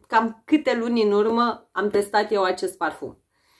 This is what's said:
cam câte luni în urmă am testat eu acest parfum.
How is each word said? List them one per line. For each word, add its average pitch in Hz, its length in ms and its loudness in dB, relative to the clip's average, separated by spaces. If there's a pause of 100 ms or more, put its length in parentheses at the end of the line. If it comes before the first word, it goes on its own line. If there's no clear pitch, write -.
cam 226 380 -2
câte 294 300 0
luni 233 280 0
în 208 100 4
urmă 226 600 0
am 202 180 -2
testat 208 420 0
eu 196 100 2
acest 185 340 -2
parfum. 151 460 -8 (380)